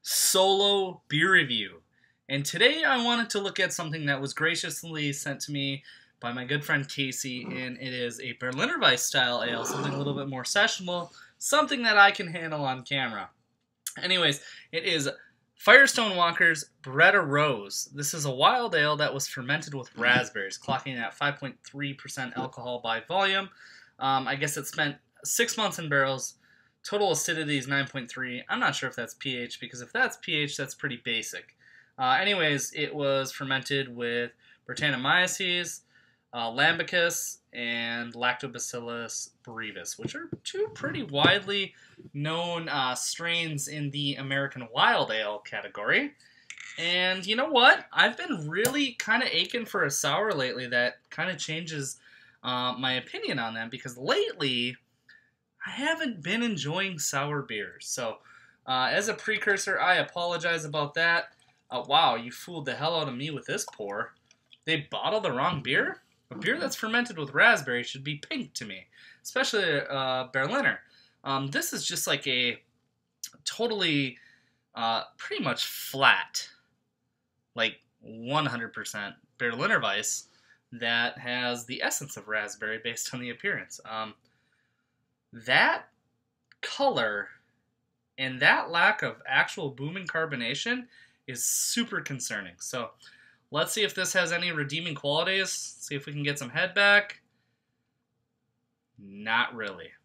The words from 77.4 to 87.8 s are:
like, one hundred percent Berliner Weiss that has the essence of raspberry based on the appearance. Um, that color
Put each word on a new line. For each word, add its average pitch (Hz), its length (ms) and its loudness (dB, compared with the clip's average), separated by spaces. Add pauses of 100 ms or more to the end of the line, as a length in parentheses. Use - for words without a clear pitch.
like, 113 280 0 (180)
one 117 460 -2
hundred 117 260 -4
percent 101 420 -10 (220)
Berliner 135 420 0
Weiss 107 500 -2 (440)
that 117 460 0
has 123 480 -4
the - 160 -8
essence - 340 -4
of 107 120 -16
raspberry 107 500 -4
based 117 340 -6
on 123 80 -8
the 123 80 -8
appearance. 120 560 -6
Um, 110 300 -8 (1160)
that 147 520 4 (760)
color 117 680 0 (880)